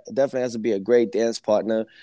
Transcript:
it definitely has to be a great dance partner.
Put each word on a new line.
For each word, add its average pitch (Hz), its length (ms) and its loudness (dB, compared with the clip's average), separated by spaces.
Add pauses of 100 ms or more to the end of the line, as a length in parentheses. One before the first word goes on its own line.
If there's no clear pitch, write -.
it - 80 -14
definitely 131 280 0
has 123 120 -4
to 117 60 -8
be 110 140 -2
a 98 60 -2
great 113 340 2
dance 113 260 0
partner. 110 460 0 (180)